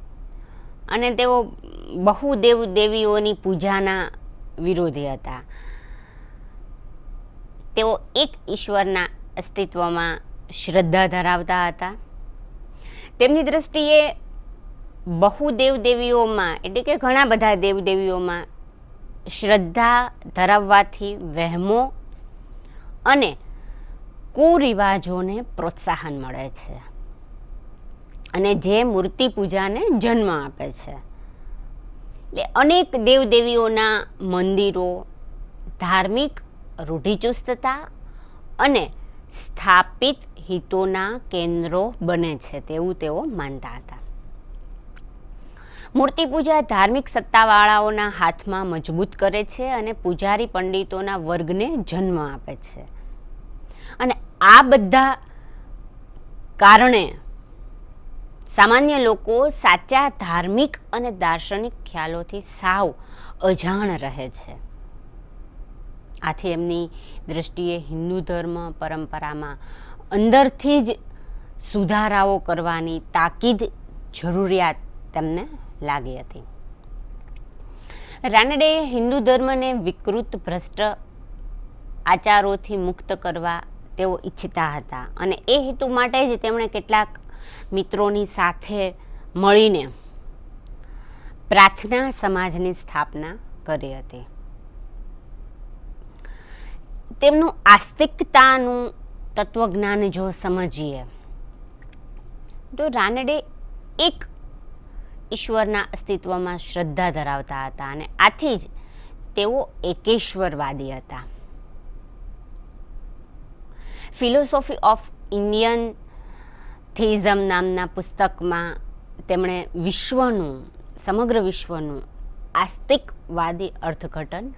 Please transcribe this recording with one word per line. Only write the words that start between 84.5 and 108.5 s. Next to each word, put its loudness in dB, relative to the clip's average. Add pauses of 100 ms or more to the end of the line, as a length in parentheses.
હતા -10 (100)
અને -2
એ 4
હેતુ -4
માટે 2
જ -10
તેમણે -2
કેટલાક 0 (640)
મિત્રોની 0
સાથે -2 (420)
મળીને 6 (1600)
પ્રાર્થના 6
સમાજની 0
સ્થાપના -6 (320)
કરી -4
હતી. -14 (3000)
તેમનું 6 (120)
આસ્તિકતાનું 6 (420)
તત્વજ્ઞાન 0
જો -2
સમજીએ -4 (1700)
તો 0
રાનડે 0 (540)
એક 2 (1080)
ઈશ્વરના 0
અસ્તિત્વમાં -4
શ્રદ્ધા -2
ધરાવતા -4
હતા -10
અને -10 (100)
આથી -2